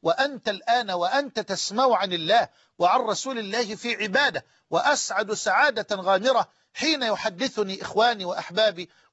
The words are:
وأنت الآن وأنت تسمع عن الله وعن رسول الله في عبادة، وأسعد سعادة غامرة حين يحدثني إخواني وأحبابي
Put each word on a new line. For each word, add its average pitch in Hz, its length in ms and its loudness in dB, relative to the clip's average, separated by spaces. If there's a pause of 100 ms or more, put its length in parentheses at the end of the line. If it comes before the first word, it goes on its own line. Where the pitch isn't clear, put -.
وأنت 269 480 0
الآن 214 420 -2
وأنت 196 480 -2
تسمع 214 580 0
عن 190 160 -2
الله 175 360 2 (300)
وعن 185 220 4
رسول 226 380 -4
الله 214 360 -4
في 233 280 -6
عبادة، 214 420 0 (240)
وأسعد 214 640 0
سعادة 214 640 2
غامرة 196 540 2 (240)
حين 294 300 -2
يحدثني 208 800 -2
إخواني 214 440 2
وأحبابي 185 640 -2 (220)